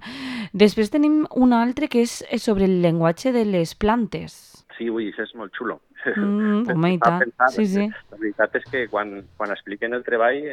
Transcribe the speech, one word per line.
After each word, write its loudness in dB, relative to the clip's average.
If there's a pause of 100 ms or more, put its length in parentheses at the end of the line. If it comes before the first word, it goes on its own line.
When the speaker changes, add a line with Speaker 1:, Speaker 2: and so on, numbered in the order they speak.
(540)
Speaker 1:
Després 4
tenim 4 (120)
un 6
altre 0
que 2
és, -6 (100)
eh, -2
sobre 2
el 4
llenguatge 2
de 2
les 0
plantes. -4 (140)
Speaker 2:
Sí, -4
ui, -4
això -8
és -14
molt -12
xulo. -8 (360)
Speaker 1:
Mm, 0
Speaker 2:
<laughs> -2
Speaker 1:
home, 2
i 0
Speaker 2:
Està 2
Speaker 1:
tant. 2
Speaker 2:
pensat, 0
Speaker 1:
Sí, 0
sí. 0 (240)
Speaker 2:
la -18
veritat -2
és -6
que -4
quan, -6 (220)
quan -6
expliquen -8
el -6
treball, 0 (120)